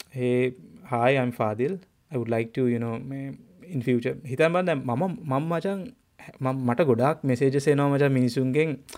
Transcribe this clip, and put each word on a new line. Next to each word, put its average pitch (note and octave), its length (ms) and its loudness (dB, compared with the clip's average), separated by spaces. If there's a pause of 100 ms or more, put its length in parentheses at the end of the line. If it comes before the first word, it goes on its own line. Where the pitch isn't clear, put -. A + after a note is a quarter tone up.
"Hey, B2 460 0 (280)
hi, B2 300 2
I'm B2+ 200 2
Fadil. A#2+ 420 -2 (320)
I C#3+ 120 -8
would A#2 120 -4
like A#2 220 -2
to, C3+ 120 -2
you A#2+ 160 2
know, A#2 200 -4
මේ C3+ 320 -10 (300)
in C#3 200 -6
future." B2 400 0
හිතන්න D3+ 300 0
බලන්න F3+ 160 0
දැන් C#3+ 180 0
මම, D#3 360 -2
මම C#3+ 260 -2
මචං F#3+ 320 -4 (560)
මම, C3 280 -4
මට B2 220 2
ගොඩාක් C3 380 2
මෙසේජස් C3+ 440 2
එනවා C#3+ 220 4
මචං C#3 220 4
මිනිසුන්ගෙන් C3 600 2 (260)